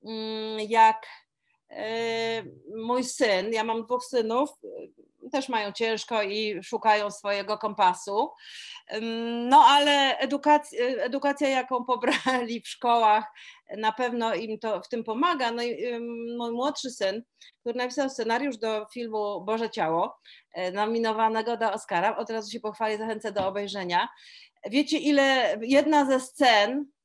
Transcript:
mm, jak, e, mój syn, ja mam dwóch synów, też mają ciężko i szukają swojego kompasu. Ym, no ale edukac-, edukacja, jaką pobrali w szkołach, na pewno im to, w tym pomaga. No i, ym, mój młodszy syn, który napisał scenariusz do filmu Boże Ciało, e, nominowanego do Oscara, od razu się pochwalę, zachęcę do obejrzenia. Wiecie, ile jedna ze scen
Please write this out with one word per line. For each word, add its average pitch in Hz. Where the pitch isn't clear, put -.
mm, 220
jak, 220
e, 226
mój 240
syn, 220
ja 220
mam 226
dwóch 247
synów, 240
też 269
mają 214
ciężko 226
i 208
szukają 208
swojego 202
kompasu. 208
Ym, 233
no 277
ale 285
edukac-, 294
edukacja, 277
jaką 254
pobrali 247
w -
szkołach, 220
na 220
pewno 233
im 220
to, 208
w -
tym 233
pomaga. 254
No 240
i, 233
ym, 233
mój 233
młodszy 269
syn, 208
który 240
napisał 262
scenariusz 247
do 214
filmu 214
Boże 220
Ciało, 175
e, 185
nominowanego 220
do 214
Oscara, 202
od 220
razu 220
się 226
pochwalę, 214
zachęcę 220
do 196
obejrzenia. 190
Wiecie, 285
ile 269
jedna 285
ze 262
scen 254